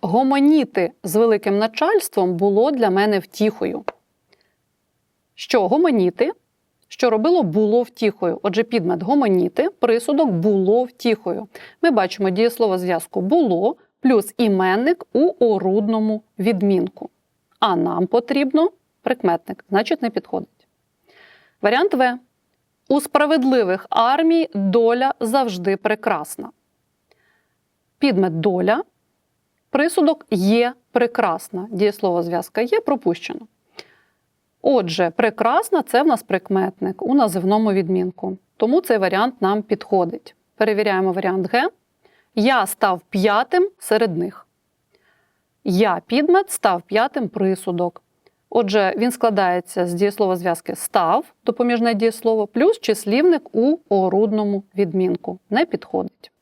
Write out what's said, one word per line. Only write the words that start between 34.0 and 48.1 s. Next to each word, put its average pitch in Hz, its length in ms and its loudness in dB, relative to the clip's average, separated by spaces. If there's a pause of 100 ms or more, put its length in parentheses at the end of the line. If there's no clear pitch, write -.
Отже, 180 540 0
прекрасна — 240 720 0
це 247 160 2
в 311 40 4
нас 254 160 0
прикметник 190 800 -4
у 269 140 0
називному 208 580 2
відмінку. 185 640 -4 (200)
Тому 262 240 2
цей 240 160 0
варіант 196 440 0
нам 208 200 2
підходить. - 760 -4 (200)
Перевіряємо 202 560 0
варіант 185 400 -2
Г. 262 180 0 (680)
Я 220 320 2
став 185 420 -2
п'ятим 220 600 2 (100)
серед 214 380 0
них. 180 300 -8 (1160)
Я, 185 440 0
підмет, 349 440 2
став 180 300 0
п'ятим, 226 480 -2
присудок. 180 760 -4 (460)